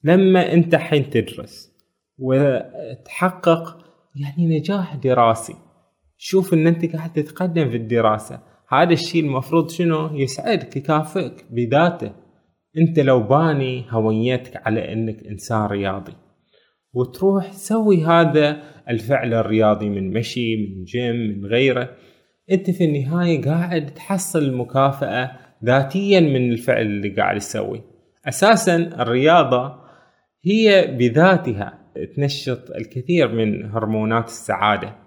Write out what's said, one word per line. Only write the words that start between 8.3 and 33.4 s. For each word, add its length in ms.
هذا 240
الشيء 320
المفروض 460
شنو؟ 460
يسعدك، 600
يكافئك 760
بذاته. 600
أنت 200
لو 220
باني 720
هويتك 760
على 260
أنك 340
إنسان 400
رياضي 460
وتروح 560
تسوي 560
هذا 580
الفعل 460
الرياضي 540
من 220
مشي، 460
من 280
جيم، 300
من 320
غيره، 440
أنت 200
في 140
النهاية 580
قاعد 440
تحصل 680
مكافأة 760
ذاتيًا 560
من 300
الفعل 360
اللي 220
قاعد 300
تسويه. 460
أساسًا 480
الرياضة 1000
هي 540
بذاتها 800
تنشط 540
الكثير 640
من 360